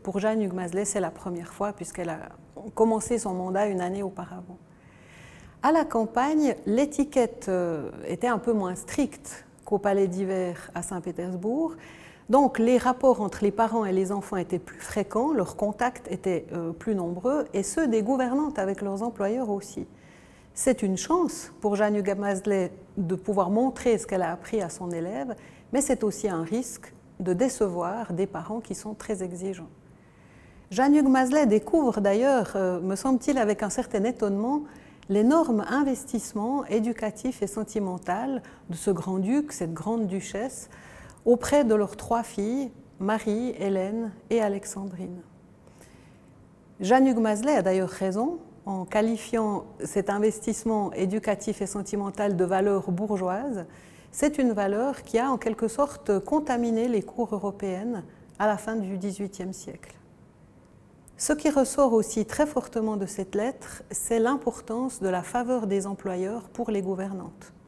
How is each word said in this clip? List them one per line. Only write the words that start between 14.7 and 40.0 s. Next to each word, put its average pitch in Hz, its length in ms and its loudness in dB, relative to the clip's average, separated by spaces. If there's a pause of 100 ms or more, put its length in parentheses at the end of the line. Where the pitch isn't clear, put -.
fréquents, 220 500 0
leurs 208 240 0
contacts 214 560 -2
étaient, 185 400 -2
euh, 170 220 -6
plus 214 220 -2
nombreux, 180 580 -2
et 196 100 0
ceux 320 240 0
des 220 160 2
gouvernantes 254 560 0
avec 196 220 -2
leurs 196 220 -4
employeurs 226 460 -2
aussi. - 380 -6 (680)
C'est - 300 2
une 190 140 2
chance - 540 0 (100)
pour 208 160 0
Jeanne-Hugues 208 400 2
Mazelet 196 560 0 (240)
de 180 180 0
pouvoir 185 340 0
montrer 240 480 2
ce 202 80 -4
qu'elle 190 160 0
a 165 120 0
appris 202 280 -4
à 170 80 -4
son 175 220 -8
élève, 208 420 -6 (380)
mais 262 100 2
c'est 262 220 2
aussi 208 240 0
un 165 160 -2
risque 220 500 -6 (280)
de 180 120 0
décevoir 190 760 0
des 185 160 0
parents 196 320 -8
qui 208 160 -8
sont 214 180 -10
très 196 300 -6
exigeants. 180 460 -8 (1000)
Jeanne-Hugues 269 380 6
Mazelet 262 380 6
découvre 214 560 4
d'ailleurs, 220 540 4
euh, 185 260 0
me 190 160 0
semble-t-il, 269 400 2
avec 208 260 2
un 202 60 -2
certain 214 340 -2
étonnement, 233 600 0 (460)
l'énorme 226 580 4
investissement 247 1000 -2
éducatif 220 760 -2
et 196 60 0
sentimental 208 920 -4 (280)
de 165 60 -4
ce - 140 -2
grand-duc, 190 600 0
cette 165 220 -4
grande-duchesse, 202 960 -4 (560)